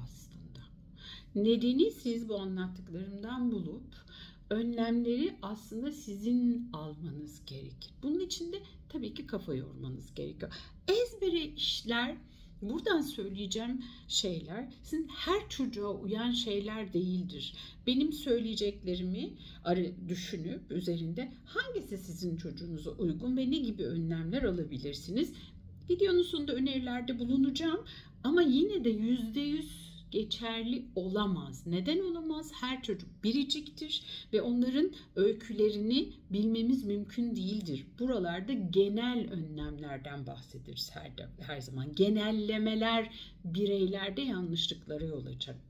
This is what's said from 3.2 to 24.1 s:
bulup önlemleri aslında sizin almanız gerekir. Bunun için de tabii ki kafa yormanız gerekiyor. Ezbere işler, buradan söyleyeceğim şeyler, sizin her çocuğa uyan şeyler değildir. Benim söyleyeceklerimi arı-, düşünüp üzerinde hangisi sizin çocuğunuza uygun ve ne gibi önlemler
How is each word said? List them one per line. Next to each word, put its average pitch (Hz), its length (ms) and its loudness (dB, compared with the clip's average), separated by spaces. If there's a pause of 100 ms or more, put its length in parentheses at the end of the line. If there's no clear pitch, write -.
bulup 170 320 -4 (680)
önlemleri 233 920 2
aslında 220 500 -4
sizin 240 840 2
almanız 151 720 -8
gerekir. 131 460 -12 (120)
Bunun 302 160 2
için 339 320 -4
de 392 60 -6 (320)
tabii 240 240 -6
ki - 140 -10
kafa 165 280 -4
yormanız 131 600 -8
gerekiyor. 147 360 -8 (360)
Ezbere 392 580 4
işler, - 720 0 (440)
buradan 311 400 2
söyleyeceğim 208 800 -2 (260)
şeyler, 180 680 0 (100)
sizin 311 240 -2
her 415 420 0
çocuğa 208 440 -2
uyan 220 380 0
şeyler 214 640 -2
değildir. 180 640 0 (320)
Benim 285 260 4
söyleyeceklerimi 208 1200 0 (300)
arı-, 175 460 0
düşünüp 180 640 -4
üzerinde 170 600 -2 (140)
hangisi 480 520 -4
sizin 170 400 -4
çocuğunuza 165 540 -6
uygun 220 460 0
ve 262 140 2
ne 311 60 4
gibi 220 280 0
önlemler 165 580 0